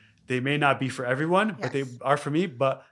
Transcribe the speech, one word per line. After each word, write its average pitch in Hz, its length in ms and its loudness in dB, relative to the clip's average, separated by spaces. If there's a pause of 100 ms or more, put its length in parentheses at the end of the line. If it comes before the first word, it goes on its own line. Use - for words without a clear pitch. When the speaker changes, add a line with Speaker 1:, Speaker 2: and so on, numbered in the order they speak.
(280)
Speaker 1:
they 127 120 0
may 139 180 0
not 139 220 4
be 135 100 -2
for 127 160 -6
everyone, 160 560 0
but 131 100 -4
they 143 120 -2
Speaker 2:
Yes. 123 180 -12
Speaker 1:
are 139 160 2
for 143 140 -6
me. 170 160 0
But 135 440 0